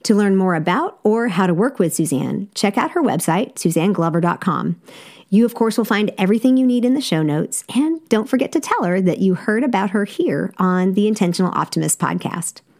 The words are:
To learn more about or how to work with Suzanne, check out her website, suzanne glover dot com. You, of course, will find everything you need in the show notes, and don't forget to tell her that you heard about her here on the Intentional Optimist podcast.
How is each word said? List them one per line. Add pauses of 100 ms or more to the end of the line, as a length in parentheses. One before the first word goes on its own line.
To
learn
more
about
or
how
to
work
with
Suzanne,
check
out
her
website,
suzanne
glover
dot
com. (500)
You,
of
course,
will
find
everything
you
need
in
the
show
notes, (120)
and
don't
forget
to
tell
her
that
you
heard
about
her
here
on
the
Intentional
Optimist
podcast. (180)